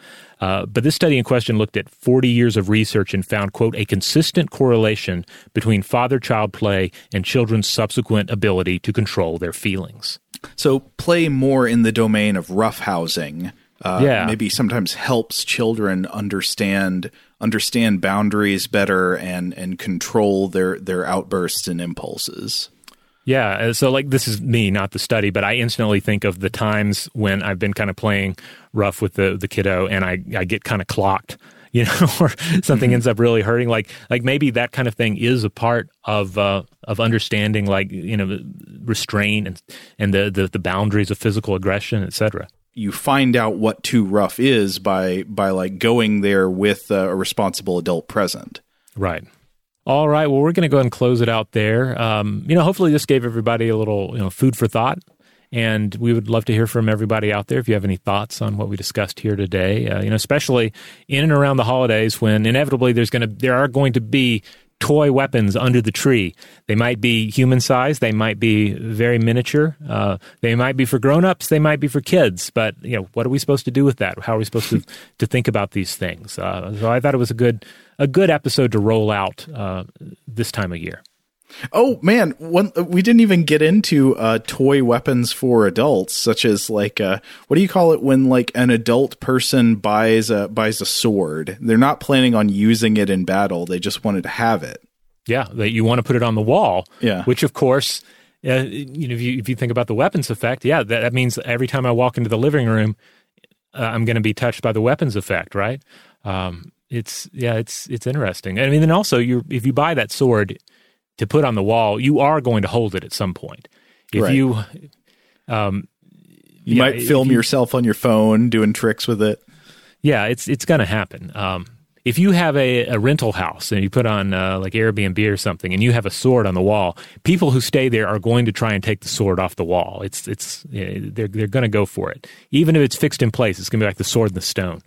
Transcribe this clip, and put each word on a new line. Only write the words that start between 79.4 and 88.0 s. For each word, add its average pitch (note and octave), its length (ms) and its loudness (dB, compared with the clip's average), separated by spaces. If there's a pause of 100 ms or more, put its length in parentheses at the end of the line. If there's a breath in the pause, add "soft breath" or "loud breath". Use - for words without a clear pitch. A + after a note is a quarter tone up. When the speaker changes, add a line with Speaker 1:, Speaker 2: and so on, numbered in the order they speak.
Speaker 1:
uh, F#2+ 320 -8 (420)
this A2+ 240 -6
time F#2 220 -6
of E2 60 -10
year. F2 220 -12 (720 loud breath)
Speaker 2:
Oh, A#3+ 300 2
man, F#3+ 380 4
one, F3 360 0
we F3+ 280 0
didn't A#3 160 6
even G3 240 6
get D3+ 180 2
into, D#3 540 4
uh, A2+ 320 0
toy C#3 360 2
weapons A#2+ 480 0
for A#2 360 4
adults, G2+ 480 0
such - 300 0
as, G#2 220 2
like, G#2 320 -2
uh, G2 200 0 (280 loud breath)
what - 80 0
do E3 60 6
you G3 60 2
call E3+ 260 4
it - 80 0